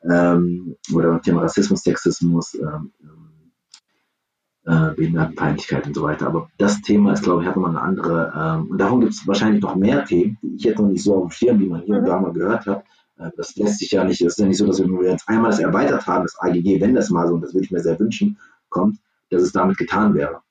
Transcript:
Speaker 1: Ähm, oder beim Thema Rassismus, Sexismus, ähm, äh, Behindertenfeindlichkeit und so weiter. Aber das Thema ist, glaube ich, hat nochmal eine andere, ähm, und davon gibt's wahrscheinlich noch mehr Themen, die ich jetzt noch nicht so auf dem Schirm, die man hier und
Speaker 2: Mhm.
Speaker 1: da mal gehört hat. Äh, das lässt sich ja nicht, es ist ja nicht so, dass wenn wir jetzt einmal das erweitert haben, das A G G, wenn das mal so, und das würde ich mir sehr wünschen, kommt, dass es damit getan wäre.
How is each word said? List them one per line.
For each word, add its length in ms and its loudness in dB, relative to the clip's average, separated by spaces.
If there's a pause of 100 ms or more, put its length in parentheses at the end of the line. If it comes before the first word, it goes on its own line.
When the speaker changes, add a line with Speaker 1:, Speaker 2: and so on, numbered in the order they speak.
Speaker 1:
Ähm, 640 2 (160)
oder 200 2
beim 100 0
Thema 220 2
Rassismus, 400 0
Sexismus, 720 0
ähm, 360 -8 (1700)
äh, 300 2
Behindertenfeindlichkeit 920 -2
und 80 -8
so 80 -4
weiter. 240 -4
Aber 300 -4
das 240 2
Thema 320 4
ist, 100 -2
glaube 200 2
ich, 40 -2
hat 80 -2
nochmal 220 0
eine 40 -4
andere, 540 -2
ähm, 360 -2
und 80 -4
davon 220 2
gibt's 260 0
wahrscheinlich 340 2
noch 140 -4
mehr 300 2
Themen, 360 0
die 140 -8
ich 80 -12
jetzt 160 2
noch 80 4
nicht 160 0
so 120 4
auf 120 0
dem 40 -8
Schirm, 280 2
die 80 2
man 140 -4
hier 160 -2
und 60 2
Speaker 2:
Mhm. 40 2
Speaker 1:
da 120 0
mal 140 -2
gehört 320 -2
hat. 180 -4 (340)
Äh, 200 -12
das 180 -12
lässt 240 -2
sich 120 -6
ja 120 2
nicht, 180 0
es 120 2
ist 60 -12
ja 60 2
nicht 120 2
so, 100 2
dass 140 0
wenn 180 2
wir 120 2
jetzt 160 -4
einmal 240 2
das 80 0
erweitert 480 0
haben, 160 -2
das 160 -8
A 100 -2
G 120 0
G, 200 2
wenn 140 2
das 140 0
mal 180 2
so, 80 2
und 60 -2
das 120 -10
würde 120 0
ich 60 -8
mir 100 -2
sehr 180 -2
wünschen, 380 0 (320)
kommt, 300 -2 (320)
dass 100 2
es 100 0
damit 260 0
getan 360 0
wäre. 380 -2